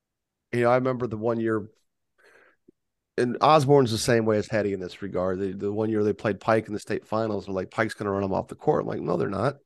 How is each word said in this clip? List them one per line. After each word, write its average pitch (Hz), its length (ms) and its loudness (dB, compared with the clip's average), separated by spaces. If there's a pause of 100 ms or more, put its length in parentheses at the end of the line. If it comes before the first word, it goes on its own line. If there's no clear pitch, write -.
(520)
You 120 120 0
know, 117 80 6
I 127 40 6
remember 127 320 0
the 110 100 -6
one 113 220 -2
year 110 300 -2 (1500)
and 123 240 0
Osborne's 139 500 6
the 113 60 -2
same 113 280 2
way 110 120 2
as 101 100 -2
Hetty 104 260 0
in 95 60 -6
this 90 220 -10
regard. 92 380 -4
The, 95 140 -4
the 101 180 -4
one 107 180 -2
year 107 140 0
they 104 100 2
played 101 260 -2
Pike 110 280 2
in 104 60 -10
the 101 60 -8
state - 260 -6
finals, 107 400 -4
they're 98 100 -8
like, 95 160 -4
"Pike's 113 220 -2
gonna 104 180 -4
run 98 120 -2
'em 95 100 -2
off 92 140 -2
the - 80 -14
court." - 260 0
I'm - 60 -6
like, 110 140 -6
"No, - 160 -2
they're 127 120 -2
not." 110 360 -2